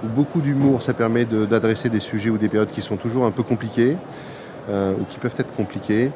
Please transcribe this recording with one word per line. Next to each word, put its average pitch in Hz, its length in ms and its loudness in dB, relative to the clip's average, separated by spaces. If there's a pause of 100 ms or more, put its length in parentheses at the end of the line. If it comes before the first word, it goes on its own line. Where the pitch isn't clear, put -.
ou 110 40 -4
beaucoup 143 340 0
d'humour, 139 400 4
ça 127 120 -2
permet 117 300 2
de, 113 220 2
d'adresser 110 420 2
des 110 140 2
sujets 110 280 -2
ou 110 80 2
des 104 120 2
périodes 107 220 2
qui - 100 -8
sont 101 160 -4
toujours 120 280 0
un 110 60 4
peu 120 120 -2
compliquées, 117 520 2 (720)
euh, 98 300 0
ou - 60 -2
qui - 140 -14
peuvent 120 180 -4
être - 180 -4
compliquées. 110 600 0